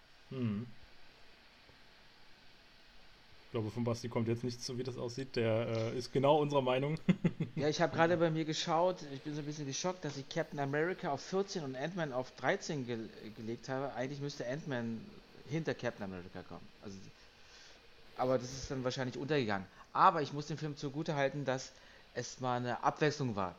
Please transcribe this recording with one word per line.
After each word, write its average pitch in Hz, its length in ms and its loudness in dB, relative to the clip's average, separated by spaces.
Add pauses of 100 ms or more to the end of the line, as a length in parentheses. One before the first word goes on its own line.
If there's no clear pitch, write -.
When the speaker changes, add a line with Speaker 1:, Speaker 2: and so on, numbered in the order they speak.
(300)
Speaker 1:
Hm. 120 380 0 (2750)
Ich - 60 -20
glaube, 107 180 0
von 117 140 -2
Basti 120 260 0
kommt 117 180 0
jetzt 117 160 0
nichts, 123 220 -4
so 123 140 -4
wie - 40 0
das 123 140 -6
aussieht. 127 380 -4
Der, 113 320 4
äh, 113 300 0
ist 123 140 -4
genau 139 260 8
unserer 143 240 4
Meinung. 131 460 2
<laughs> - 0 - (480)
Speaker 2:
Ja, 147 140 2
ich 147 120 0
hab 160 120 4
gerade 165 240 6
bei 165 140 6
mir 160 140 0
geschaut, 170 520 2 (160)
ich 135 80 -8
bin 147 140 -6
so 151 60 -4
ein 143 40 -6
bisschen 147 220 -6
geschockt, 180 360 -2
dass 143 120 -4
sie 139 80 -6
Captain 151 360 -4
America 156 520 0
auf 135 100 -2
vierzehn 190 420 -2
und 135 120 -4
Ant-Man 156 360 -2
auf 127 240 -2
dreizehn 147 520 0
ge-, 120 100 -2 (400)
gelegt 113 320 -6
habe. 135 240 -4
Eigentlich 135 280 -4
müsste 139 260 -6
Ant-Man 123 520 -4 (520)
hinter 147 240 0
Captain 113 280 -4
America 92 380 -8
kommen. - 260 -14 (160)
Also, 98 140 -10 (1200)
aber 127 220 4
das 123 120 -8
ist - 200 -8
dann 131 120 -4
wahrscheinlich 127 360 -2
untergegangen. 123 480 2 (260)
Aber 165 300 8
ich 135 100 -4
muss 147 140 -4
dem 156 100 -4
Film 147 180 -4
zugutehalten, 143 720 0
dass 131 260 -2 (440)
es - 240 -6
mal 123 180 2
eine 123 260 -2
Abwechslung 143 520 2
war 92 240 0